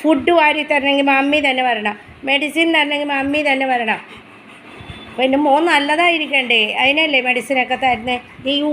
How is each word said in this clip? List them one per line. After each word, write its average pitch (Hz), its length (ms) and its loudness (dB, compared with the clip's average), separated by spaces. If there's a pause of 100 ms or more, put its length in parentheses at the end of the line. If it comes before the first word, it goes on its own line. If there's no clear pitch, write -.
ഫുഡ് 294 360 2
വാരി 302 340 2
തരണമെങ്കിൽ 277 400 2
മമ്മി 277 340 2
തന്നെ 254 220 0
വരണം, 214 280 -2 (340)
മെഡിസിൻ 294 460 0
തരണമെങ്കിൽ 294 380 0
മമ്മി 277 340 -2
തന്നെ 269 240 0
വരണം. 226 280 -2 (1080)
അപ്പോൾ - 200 -2
എൻ്റെ 269 180 0
മോൻ 285 260 2
നല്ലതായിരിക്കണ്ടേ, 294 880 0 (220)
അതിനല്ലേ 285 480 2
മെഡിസിനൊക്കെ 247 560 -2
തരുന്നത്. 240 340 -2 (320)
ഈ 285 40 0 (160)